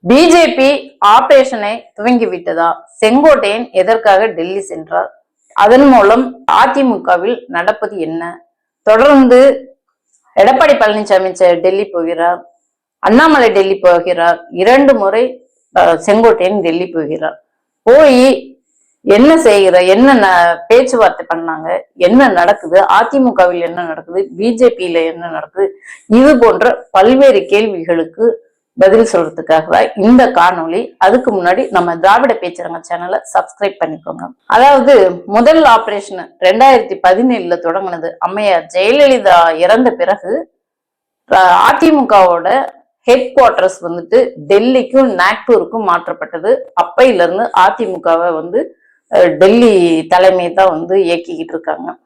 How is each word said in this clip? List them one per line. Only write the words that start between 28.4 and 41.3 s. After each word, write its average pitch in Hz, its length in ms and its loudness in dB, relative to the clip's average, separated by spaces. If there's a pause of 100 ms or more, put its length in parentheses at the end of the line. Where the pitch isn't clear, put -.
பதில் 196 320 4
சொல்றதுக்காக 160 580 -2
தான் 175 260 0
இந்த 240 320 4
காணொளி. 180 720 -2
அதுக்கு 226 340 0
முன்னாடி 190 380 -2
நம்ம 175 280 -4
திராவிட 220 360 0
பேச்சரங்க 170 560 -10
சேனலை 175 300 -8 (140)
சப்ஸ்கிரைப் 196 420 -6 (100)
பண்ணிக்கோங்க. 160 420 -14 (180)
அதாவது, 240 800 2
முதல் 269 380 2
ஆபரேஷன் 208 760 -2
ரெண்டாயிரத்தி 220 680 2
பதினேழுல 190 540 -2
தொடங்குனது. 170 580 -8
அம்மையார் 185 540 -2
ஜெயலலிதா 202 840 2
இறந்த 220 360 2
பிறகு, 196 600 -6 (800)